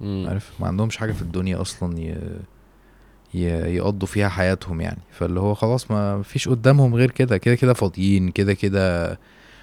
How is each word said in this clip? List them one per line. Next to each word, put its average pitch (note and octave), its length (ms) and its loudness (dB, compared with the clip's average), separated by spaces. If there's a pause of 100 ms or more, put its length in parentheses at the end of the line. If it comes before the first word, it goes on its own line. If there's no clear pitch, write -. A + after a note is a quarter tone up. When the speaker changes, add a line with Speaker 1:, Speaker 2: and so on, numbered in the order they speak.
Speaker 1:
مم. G2 280 -6
Speaker 2:
عارف؟ G2 300 -6
ما F2+ 80 -2
عندهمش G#2 300 -2
حاجة A2 140 -4
في - 100 -6
الدنيا F2+ 400 -2
أصلا F2 380 -6
ي-، E2 160 -8 (1160)
ي-، E2+ 420 -2
يقضوا G2 320 -2
فيها G2+ 220 0
حياتهم F2+ 520 -2
يعني. E2 180 -6 (120)
فاللي F2 280 -4
هو G#2 140 0
خلاص A2+ 380 -2
ما G2+ 300 -2
فيش - 280 -6
قدامهم C3 460 6
غير B2 160 4
كده، B2 260 2
كده A#2+ 180 2
كده B2 180 4
فاضيين، F#2+ 580 2
كده G2+ 220 2
كده F#2 640 0 (460)